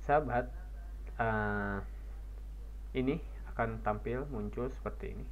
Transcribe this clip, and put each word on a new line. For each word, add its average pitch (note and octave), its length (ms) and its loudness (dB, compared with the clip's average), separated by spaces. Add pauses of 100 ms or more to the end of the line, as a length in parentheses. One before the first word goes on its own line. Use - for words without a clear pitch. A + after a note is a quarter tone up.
sahabat, C#3 400 6 (720)
eh, G#2 640 4 (1120)
ini C3+ 240 4 (320)
akan A2+ 320 0
tampil A#2 480 0
muncul G#2 400 -2
seperti - 480 -4
ini. F#2+ 140 -6